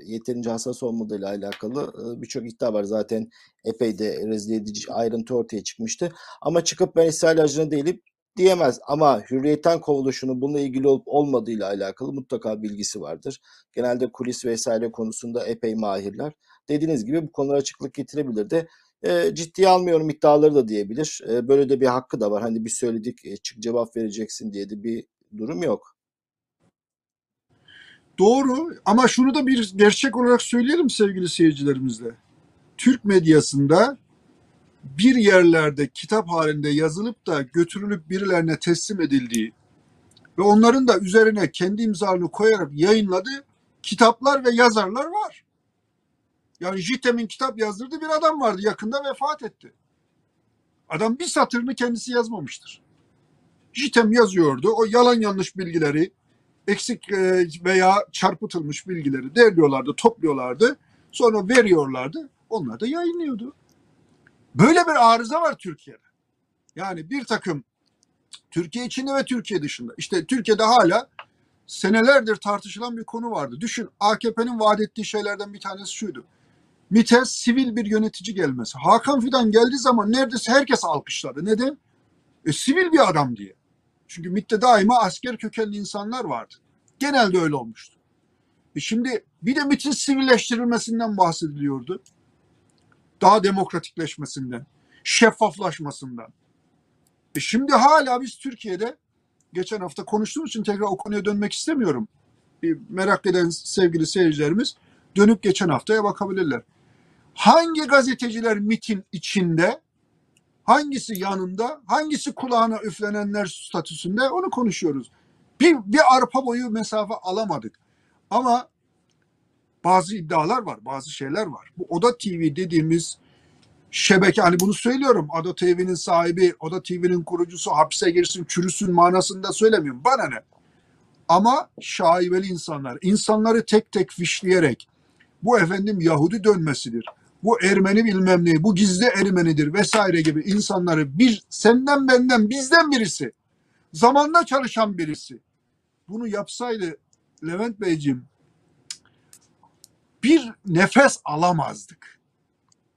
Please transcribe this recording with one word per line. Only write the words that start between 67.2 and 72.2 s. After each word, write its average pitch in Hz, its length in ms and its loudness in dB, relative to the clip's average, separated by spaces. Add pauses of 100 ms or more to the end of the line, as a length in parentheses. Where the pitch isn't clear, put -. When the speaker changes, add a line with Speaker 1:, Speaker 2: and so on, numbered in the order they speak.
Speaker 2:
takım 185 400 -4 (880)
Türkiye 175 340 -6
içinde 269 280 -6
ve 269 120 -2
Türkiye 214 360 -4
dışında. 123 360 -10
İşte 165 280 -4
Türkiye'de 220 380 0
hala 220 460 4 (580)
senelerdir 226 680 2